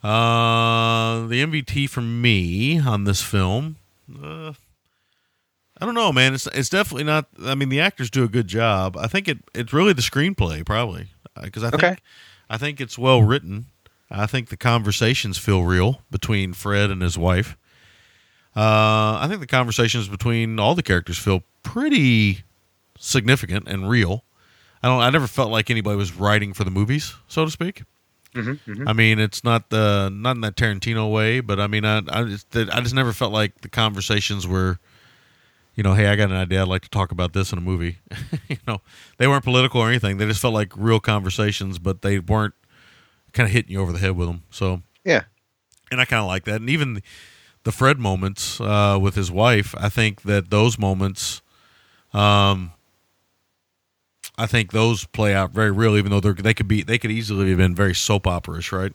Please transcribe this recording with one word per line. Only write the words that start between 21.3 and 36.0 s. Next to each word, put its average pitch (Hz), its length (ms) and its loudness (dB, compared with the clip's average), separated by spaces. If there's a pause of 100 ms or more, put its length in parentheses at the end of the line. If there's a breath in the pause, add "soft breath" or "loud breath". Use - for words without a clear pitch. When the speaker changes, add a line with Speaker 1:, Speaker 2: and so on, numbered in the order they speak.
Speaker 1:
pretty 131 800 2 (560)
significant 104 680 -2
and 95 220 -6
real. 110 340 0 (580 soft breath)
I 123 60 0
don't, 127 140 2
I 123 80 4
never 143 160 2
felt 113 240 -2
like 110 200 -2
anybody 104 260 0
was 98 160 -2
writing 101 420 0
for 104 100 -4
the 92 60 -2
movies, 107 440 0 (140)
so 160 160 -2
to 156 60 -4
speak. 170 320 -8 (520)
Speaker 2:
Mm-hmm, 123 380 -8
mm-hmm. 123 160 -6
Speaker 1:
I 110 40 0
mean, 110 260 4
it's 107 260 -2
not 117 260 0
the, 101 420 2
not 120 240 -4
in 117 60 -8
that 107 140 -4
Tarantino 110 540 -2
way, 110 300 0
but 104 200 -4
I 104 60 0
mean, 104 180 -2
I, 107 240 2
I 110 160 -2
just, 101 320 -10
I 113 240 0
just 120 140 -4
never 127 180 0
felt 104 200 -2
like 107 300 -2
the - 60 -18
conversations 101 800 -2
were, 92 320 0 (960 soft breath)
you 113 80 -4
know, 95 120 4
"Hey, 104 140 6